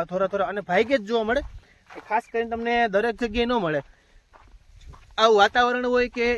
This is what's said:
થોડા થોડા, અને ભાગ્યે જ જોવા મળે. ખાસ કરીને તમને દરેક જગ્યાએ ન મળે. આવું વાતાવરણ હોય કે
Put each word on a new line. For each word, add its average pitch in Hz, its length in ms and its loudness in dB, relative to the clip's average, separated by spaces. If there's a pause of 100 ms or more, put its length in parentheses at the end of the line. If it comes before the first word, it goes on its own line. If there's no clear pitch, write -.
થોડા 185 200 -2
થોડા, 196 200 -2
અને 202 140 -6
ભાગ્યે 220 360 2
જ 208 100 -12
જોવા 226 200 -2
મળે. 262 140 0 (640)
ખાસ 226 240 -2
કરીને 233 180 -4
તમને 233 240 -4 (140)
દરેક 214 320 0
જગ્યાએ 233 260 -2
ન 247 140 -2
મળે. 156 200 -2 (1400)
આવું 220 220 6
વાતાવરણ 247 500 2
હોય 247 160 2
કે 233 180 -4 (120)